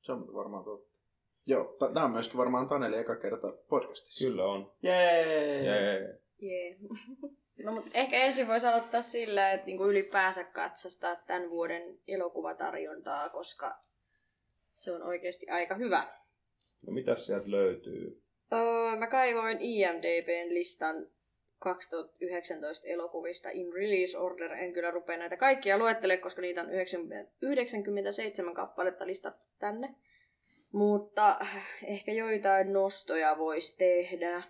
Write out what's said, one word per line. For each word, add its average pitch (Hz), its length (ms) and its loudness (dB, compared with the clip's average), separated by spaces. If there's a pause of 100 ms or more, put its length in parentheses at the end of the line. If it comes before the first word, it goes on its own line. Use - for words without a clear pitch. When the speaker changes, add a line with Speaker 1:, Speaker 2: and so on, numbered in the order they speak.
Speaker 1:
Se - 100 -10
on 107 220 -8
varmaan 101 300 -8
totta. 101 260 -14 (580)
Joo, - 320 0
ta-, 135 140 2
tää 160 120 2
on 127 60 2
myöskin 113 260 -4
varmaan 123 300 2
Taneli 120 300 0
eka 113 180 -2
kerta - 320 -6 (220)
podcastissa. - 560 -2
Speaker 2:
Kyllä 98 200 0
on. 98 280 -4 (100)
Speaker 1:
Jee! 160 800 4
Speaker 2:
Jee! 101 560 0 (220)
Speaker 3:
Jee. 185 380 -8
<laughs> 240 840 -16
No 214 80 -4
mut 226 220 -6
ehkä 247 240 2
ensin 262 300 4
voisi 233 200 4
aloittaa 233 340 2
sillä, 214 500 2
että 190 140 -2
niinku 190 200 -2
ylipäänsä 190 580 4
katsastaa - 720 -6
tän 175 340 -6
vuoden 170 580 -4
elokuvatarjontaa, 160 1200 -4
koska - 500 -8 (960)
se - 180 -10
on 170 120 -6
oikeesti 180 460 -6
aika 175 260 0
hyvä. 196 320 2 (800)
Speaker 2:
No - 60 -6
mitäs 120 320 2
sieltä 101 260 -2
löytyy? - 720 0 (320)
Speaker 3:
Öö, 226 460 2
mä 226 80 -2
kaivoin 233 540 2
I 220 240 2
M 170 160 0
D 170 240 2
B:n 175 280 -2
listan 160 540 -2 (520)
kaksituhatta 170 600 -6
yhdeksäntoista 170 680 -6
elokuvista 170 600 -6
in 175 240 -6
release 185 440 0
order. 175 360 -4
En 175 200 -6
kyllä 170 180 -2
rupea 170 260 -4
näitä 170 200 -6
kaikkia 262 400 6
luettele, 226 400 4
koska 185 240 -8
niitä 180 200 -4
on - 100 -6
yhdeksänkymmentä, 185 600 -6 (100)
yhdeksänkymmentäseitsemän 208 1120 -2
kappaletta 180 540 -4
listattu - 380 -8 (140)
tänne. 220 360 -4 (760)
Mutta 208 680 4 (480)
ehkä 208 240 -6
joitain 202 600 4
nostoja 160 640 2
vois 160 380 -2
tehdä. 175 760 2